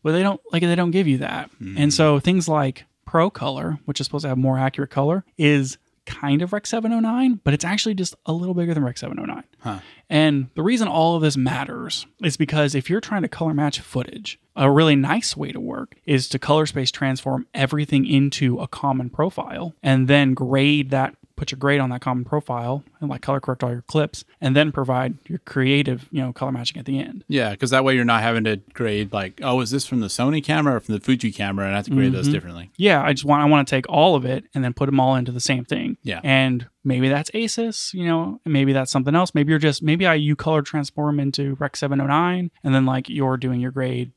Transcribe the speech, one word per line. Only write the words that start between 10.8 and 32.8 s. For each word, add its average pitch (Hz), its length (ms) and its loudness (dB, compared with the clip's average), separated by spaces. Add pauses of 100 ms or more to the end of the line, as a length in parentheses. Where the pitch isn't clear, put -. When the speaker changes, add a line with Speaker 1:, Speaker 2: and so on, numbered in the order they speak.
Speaker 1:
all 165 280 2
of 160 60 2
this 139 160 2
matters 127 680 -4 (160)
is 165 160 -2
because 151 380 0
if 131 140 -2
you're 196 120 0
trying 202 200 -4
to - 80 -2
color 160 240 -2
match 147 260 0
footage, - 600 -8 (160)
a 139 140 4
really 151 260 6
nice 147 420 0
way 143 140 -8
to - 80 -10
work - 360 -10 (100)
is 135 240 2
to 143 100 -2
color 151 260 2
space 135 260 -4
transform 131 640 -4
everything 139 520 0
into 135 540 2
a 135 80 -8
common 131 420 -4
profile - 720 -6
and 131 280 4
then 139 240 6
grade 135 560 2
that, 135 260 0 (220)
put - 140 -6
your 131 60 -12
grade 139 220 2
on 131 100 0
that 123 120 -6
common 127 240 -2
profile 131 580 -4 (160)
and, 147 100 -6
like, 135 120 -8
color 139 180 -2
correct 131 240 -4
all 123 80 -2
your 120 120 -6
clips - 420 -2 (160)
and 131 140 0
then 151 160 4
provide 131 440 -2 (120)
your - 120 -8
creative, 135 720 0
you 143 100 -2
know, 127 120 -4
color 131 180 -6
matching 120 260 -6
at 127 80 -14
the 135 140 -2
end. - 280 -10
Speaker 2:
Yeah, 117 280 0
'cause 120 160 -2
that 131 120 4
way 131 120 4
you're 120 100 4
not 113 160 4
having 113 220 2
to 107 140 0 (160)
grade, 104 380 -2
like, 95 300 -6
"Oh, 131 200 0
is 113 100 -2
this 135 160 -2
from 123 140 -2
the 101 60 -2
Sony 143 360 0
camera 151 320 0
or 110 60 -2
from - 120 -6
the 104 80 -2
Fuji 117 300 0
camera?" 98 340 -4
And 98 80 -2
I 101 40 0
have 104 80 -4
to - 60 -6
grade 135 200 4
those 123 140 -2
Speaker 1:
Mm-hmm. 143 80 2
Speaker 2:
differently. 87 420 -8
Speaker 1:
Yeah, 175 260 4